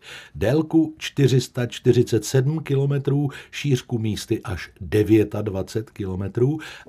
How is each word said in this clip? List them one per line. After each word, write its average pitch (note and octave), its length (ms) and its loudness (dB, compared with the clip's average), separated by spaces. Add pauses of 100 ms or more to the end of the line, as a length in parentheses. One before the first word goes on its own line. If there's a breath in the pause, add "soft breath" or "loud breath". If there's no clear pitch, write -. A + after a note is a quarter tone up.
(360 loud breath)
délku D#3 640 2
čtyři C3 440 2
sta - 240 -4
čtyřicet A#2 600 2
sedm C3+ 340 0
kilometrů, C#3 720 0 (220 loud breath)
šířku B2+ 480 -2
místy G#2+ 440 -2
až - 280 -8 (100)
devětadvacet G#2 1080 0
kilometrů G2+ 720 -2 (300 loud breath)